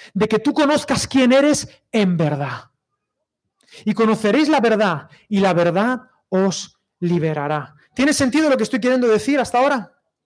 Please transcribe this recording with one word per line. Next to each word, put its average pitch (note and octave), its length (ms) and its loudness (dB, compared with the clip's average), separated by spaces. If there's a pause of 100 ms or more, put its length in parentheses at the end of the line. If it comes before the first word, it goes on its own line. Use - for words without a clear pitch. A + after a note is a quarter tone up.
(140)
De G#3 140 0
que A3 120 0
tú C#4 140 -2
conozcas C#4+ 540 0
quién B3+ 240 2
eres C#4 360 2 (240)
en F#3+ 260 0
verdad. C#3+ 540 -4 (1120)
"Y G#3 80 -2
conoceréis A3 560 0
la D4+ 100 2
verdad, G#3 500 0 (200)
y G3+ 100 0
la F#3+ 140 2
verdad F#3 480 0 (280)
os - 500 -2 (200)
liberará". D#3 760 -4 (200)
¿Tiene C#4 180 0
sentido C#4+ 360 0
lo C4 80 2
que G#3+ 60 -4
estoy A#3 160 -4
queriendo B3 280 0
decir A3 320 0
hasta A#3+ 200 -2
ahora? C4 320 -2 (340)